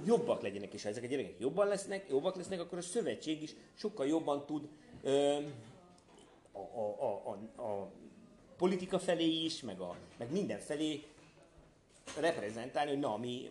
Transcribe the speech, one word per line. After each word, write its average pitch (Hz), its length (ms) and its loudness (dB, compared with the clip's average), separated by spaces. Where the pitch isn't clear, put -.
jobbak 180 360 4
legyenek, 101 320 -4
és 107 100 -8
ha 104 60 0
ezek 113 140 -4
a 123 40 -6
gyerekek 120 320 -2
jobban 170 280 4
lesznek, 196 420 -2
jobbak 143 260 4
lesznek, 180 240 -4
akkor 175 180 -6
a 175 40 -2
szövetség 151 600 0
is 156 140 -8
sokkal 139 340 -2
jobban 151 380 2
tud, 147 220 -4
ö, 143 360 6
a, 101 80 -10
a, 104 440 -2
a, 104 340 0
a, 123 80 -10
a 101 280 -2
politika 185 420 2
felé 165 440 4
is, 160 180 -2
meg, 95 180 -6
a, 87 160 -4
meg 123 140 -6
minden 120 280 0
felé 151 440 -2
reprezentálni, 131 680 0
hogy 139 100 2
na, 117 180 0
mi, 123 340 -4